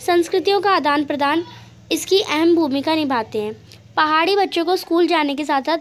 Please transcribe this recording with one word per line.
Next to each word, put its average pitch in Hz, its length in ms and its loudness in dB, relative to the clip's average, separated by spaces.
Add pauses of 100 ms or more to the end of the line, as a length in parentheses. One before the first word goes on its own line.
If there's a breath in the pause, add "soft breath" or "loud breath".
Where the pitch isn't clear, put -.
संस्कृतियों 359 540 2
का 392 100 0
आदान 294 340 2
प्रदान 294 400 -2 (480 loud breath)
इसकी 349 280 0
अहम 330 340 2
भूमिका 294 400 0
निभाते 254 460 -4
हैं। 214 220 -8 (340 loud breath)
पहाड़ी 320 400 2
बच्चों 359 280 0
को 359 120 0
स्कूल 339 300 0
जाने 302 280 0
के 294 100 -4
साथ 277 180 0
साथ 320 180 -2